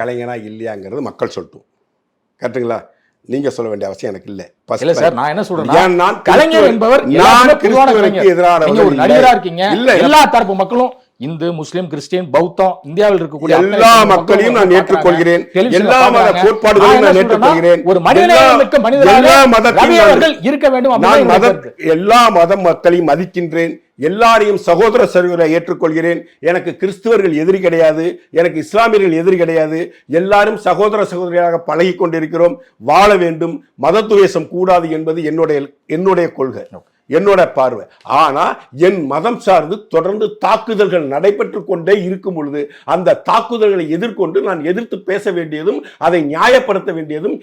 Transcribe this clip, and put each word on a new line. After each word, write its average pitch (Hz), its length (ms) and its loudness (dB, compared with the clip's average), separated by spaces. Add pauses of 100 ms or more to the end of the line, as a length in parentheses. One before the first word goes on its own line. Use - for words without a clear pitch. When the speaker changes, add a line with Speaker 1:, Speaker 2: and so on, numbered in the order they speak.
Speaker 1:
கலைஞனா 120 360 -8 (140)
இல்லையாங்கிறது 110 600 -12
மக்கள் - 280 -8
சொல்லட்டும். - 280 -18 (760)
கரெக்ட்டுங்களா? 117 380 -6 (480)
நீங்க 135 260 -6
சொல்ல 113 160 -8
வேண்டிய 101 180 -8
அவசியம் 98 240 -12
எனக்கு 95 200 -18
இல்ல. 95 100 -16 (240)
ஃபர்ஸ்ட் - 180 -8
Speaker 2:
இல்ல 165 100 0
சார், 123 200 0
Speaker 1:
பாயிண்ட். 120 60 -6
Speaker 2:
நான் 147 120 -4
என்ன 202 140 -6
சொல்றேன்னா, 160 340 -2
Speaker 1:
ஏன் 185 220 0
நான் 196 160 0 (100)
Speaker 2:
கலைஞர் 311 340 2
Speaker 1:
கிறிஸ்துவ-, 262 100 4
Speaker 2:
என்பவர் 226 300 2
Speaker 1:
நான் 135 120 -2
Speaker 2:
எல்லாருமே 240 400 6
பொதுவான 262 380 2
Speaker 1:
கிறிஸ்துவருக்கு 214 100 2
Speaker 2:
கலைஞர். 190 300 2
Speaker 1:
எதிரானவர்கள் 170 360 2
Speaker 2:
நீங்க - 160 2
ஒரு 143 100 2
Speaker 1:
இல்லை. 147 120 0
Speaker 2:
நடிகரா 254 300 6
இருக்கீங்க. 175 260 -6 (160)
Speaker 1:
இல்ல, 247 180 2
Speaker 2:
எல்லா 294 240 4 (140)
தரப்பு 202 200 0
மக்களும், 240 380 -2 (340)
இந்து, 160 260 -8
முஸ்லீம், 165 400 -8
கிறிஸ்டியன், 160 380 -6
பௌத்தம், 175 520 0
இந்தியாவில் 185 400 0
இருக்கக்கூடிய 156 340 -2
அத்தனை 202 220 0
Speaker 1:
எல்லா 226 140 4
Speaker 2:
தரப்பு 214 200 4
Speaker 1:
மக்களையும் 202 420 0
Speaker 2:
மக்களும் 226 40 0
Speaker 1:
நான் 190 100 4
Speaker 2:
பார்க்கறாங்க. 180 100 4
Speaker 1:
ஏற்றுக்கொள்கிறேன். 170 640 0 (120)
Speaker 2:
டெலிவிஷன்ல 196 260 0
Speaker 1:
எல்லா 254 200 2
Speaker 2:
பார்க்கறாங்க. 233 360 2
Speaker 1:
மத 180 80 0
கோட்பாடுகளையும் 214 500 4
Speaker 2:
நான் 254 80 4
Speaker 1:
நான் 185 140 4
Speaker 2:
என்ன 190 60 4
சொல்றேன்னா, 226 260 2
Speaker 1:
ஏற்றுக்கொள்கிறேன். 175 360 2
Speaker 2:
ஒரு 180 160 2
மனிதநேயம் 330 440 4
Speaker 1:
எல்லா, - 160 4
Speaker 2:
மிக்க 277 180 0
மனிதராக 262 380 4
Speaker 1:
எல்லா 254 300 6
மதத்தையும் 226 340 2
Speaker 2:
ரவி 339 180 4
Speaker 1:
நான், 320 80 6
Speaker 2:
அவர்கள் 302 300 4 (140)
இருக்க 294 240 0
வேண்டும் 254 180 0
Speaker 1:
நான் 220 100 0
Speaker 2:
அப்படின்னு 180 300 4
Speaker 1:
மத-, 202 180 4
Speaker 2:
கருத்து. 160 460 -8
Speaker 1:
எல்லா 214 320 2
மத 185 280 2 (120)
மக்களையும் 170 440 0
மதிக்கின்றேன். 170 640 -4 (340)
எல்லாரையும் 214 560 2
சகோதர 214 380 2 (100)
சகோதரிகளை 180 340 0 (100)
ஏற்றுக்கொள்கிறேன். 165 600 -4 (220)
எனக்கு 165 300 -4 (100)
கிறிஸ்துவர்கள் 196 640 -2
எதிரி 190 180 0
கிடையாது, 165 440 0 (260)
எனக்கு 160 340 -2
இஸ்லாமியர்கள் 196 560 0
எதிரி 185 220 0
கிடையாது. 160 360 -2 (420)
எல்லாரும் 208 460 0
சகோதர 202 460 0
சகோதரியாக 175 580 -2
பழகி 175 240 -2
கொண்டிருக்கிறோம். 165 640 -2 (320)
வாழ 190 180 4 (140)
வேண்டும், 170 320 -4 (320)
மத 202 160 2
துவேஷம் 202 540 0
கூடாது 180 340 0
என்பது 160 400 -6
என்னுடைய, 156 320 -2 (240)
என்னுடைய 175 460 -2
கொள்கை, 123 340 -8 (100)
Speaker 2:
ஓகே. - 160 -20 (180)
Speaker 1:
என்னோட 190 300 2 (160)
பார்வை. 123 280 -2 (360)
ஆனா, 151 240 0 (320)
என் 185 200 2 (100)
மதம் 160 340 -4
சார்ந்து 170 340 0 (120)
தொடர்ந்து 196 400 -4 (180)
தாக்குதல்கள் 196 680 -2
நடைபெற்று 202 520 -4
கொண்டே 180 380 -2
இருக்கும் 185 360 -8
பொழுது, 147 220 -8 (240)
அந்த 165 300 -2 (140)
தாக்குதல்களை 208 640 -2
எதிர்கொண்டு 185 520 -4
நான் 175 220 -6
எதிர்த்து 202 340 -6
பேச 202 320 -6
வேண்டியதும், 170 480 -6 (200)
அதை 170 240 0
நியாயப்படுத்த 190 720 -2
வேண்டியதும், 160 500 -8